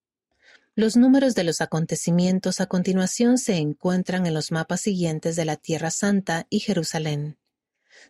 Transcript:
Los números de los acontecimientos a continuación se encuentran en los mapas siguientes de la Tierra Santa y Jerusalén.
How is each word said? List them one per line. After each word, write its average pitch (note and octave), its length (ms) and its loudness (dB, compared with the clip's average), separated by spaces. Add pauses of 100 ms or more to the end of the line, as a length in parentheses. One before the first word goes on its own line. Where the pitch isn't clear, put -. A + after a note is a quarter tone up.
(760)
Los G#3+ 200 2
números C4 400 6
de F#3 80 0
los E3 180 -2
acontecimientos F3 1000 0
a F#3 80 -2
continuación F#3+ 720 0
se F#3+ 200 0
encuentran F3+ 680 -2
en D#3+ 80 0
los D#3 180 -4
mapas E3 300 -4
siguientes E3 540 -2
de E3+ 100 -2
la D3+ 120 -4
Tierra D#3+ 340 -4
Santa F#3+ 580 -2
y G#3+ 100 0
Jerusalén. D#3 800 -4 (720)